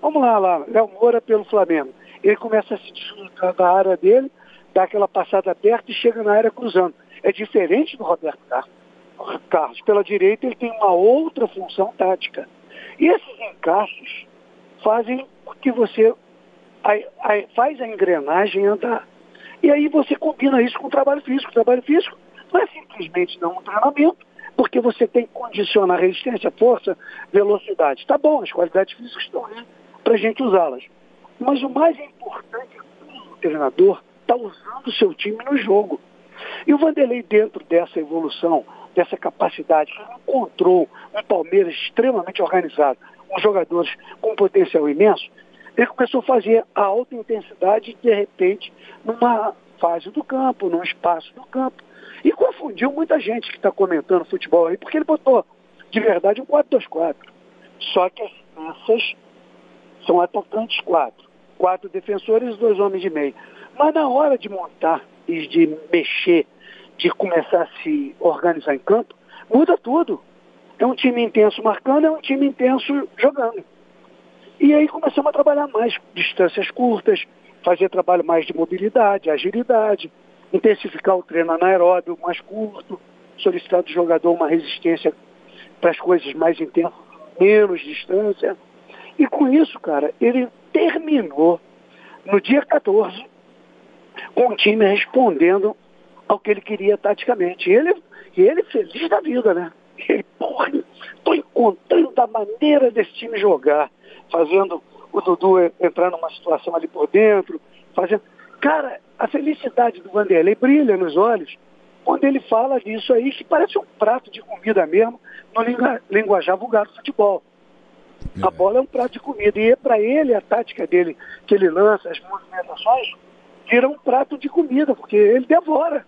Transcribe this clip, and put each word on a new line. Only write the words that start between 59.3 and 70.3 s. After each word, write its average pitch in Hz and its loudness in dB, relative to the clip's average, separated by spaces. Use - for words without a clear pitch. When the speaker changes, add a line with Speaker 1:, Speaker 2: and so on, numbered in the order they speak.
Speaker 1:
são 175 2
atacantes 208 -6
quatro. 156 -4
Quatro 185 -2
defensores 220 -4
e 196 -18
dois 214 2
homens 196 -2
de 185 -4
meio. 147 -4
Mas 302 2
na 311 0
hora 277 2
de 214 -10
montar 170 -4
e 165 -6
de 156 2
mexer, 170 0
de 175 -2
começar 170 -2
a - -10
se 147 -4
organizar 160 -2
em 139 -6
campo, - -2
muda 311 4
tudo. 254 -2